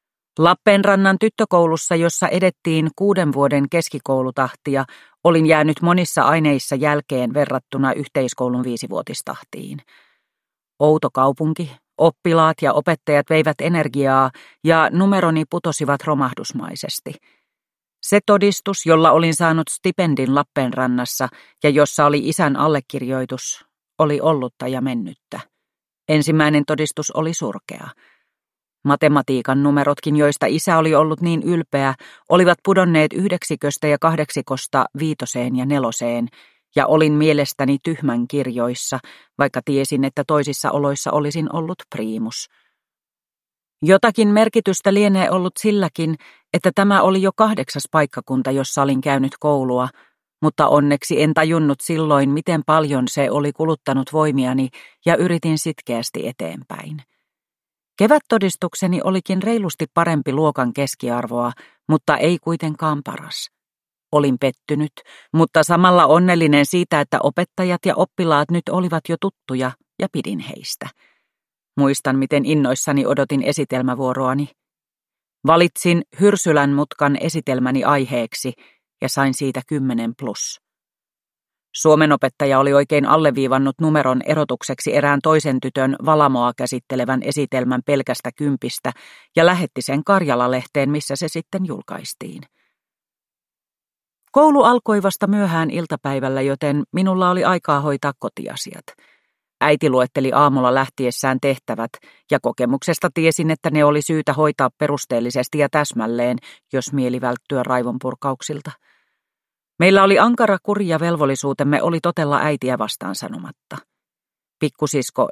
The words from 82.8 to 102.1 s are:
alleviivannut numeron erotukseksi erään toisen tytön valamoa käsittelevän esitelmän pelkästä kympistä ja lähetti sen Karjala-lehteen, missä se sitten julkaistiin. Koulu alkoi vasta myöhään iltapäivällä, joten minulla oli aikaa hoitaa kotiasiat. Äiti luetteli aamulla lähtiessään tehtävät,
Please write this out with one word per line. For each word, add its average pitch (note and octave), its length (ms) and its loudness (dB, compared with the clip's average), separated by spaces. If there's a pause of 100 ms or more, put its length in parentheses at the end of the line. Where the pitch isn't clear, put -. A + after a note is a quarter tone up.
alleviivannut C3+ 720 2
numeron D3 460 2
erotukseksi - 680 -4
erään C#3+ 260 0
toisen D3+ 380 0
tytön C3+ 440 -2
valamoa C3+ 520 2
käsittelevän B2+ 640 -4
esitelmän B2+ 640 -4
pelkästä B2+ 500 -2
kympistä C3+ 560 -4 (440)
ja E3 100 2
lähetti F3 360 -2
sen C#3+ 220 -4
Karjala-lehteen, C3+ 880 0
missä D3 260 -4
se D#3+ 120 -6
sitten F#3 380 -8
julkaistiin. - 760 -12 (1900)
Koulu C#4+ 300 6
alkoi A3 400 2
vasta G3 240 -2
myöhään F3+ 440 0
iltapäivällä, C3+ 720 -4
joten C#3 400 -2 (100)
minulla F#3 380 2
oli F3+ 140 0
aikaa D#3+ 360 0
hoitaa C#3+ 380 -2
kotiasiat. - 680 -12 (760)
Äiti D3+ 300 2
luetteli B2+ 420 0
aamulla C3 420 4
lähtiessään C3 680 -2
tehtävät, A#2+ 500 -4 (400)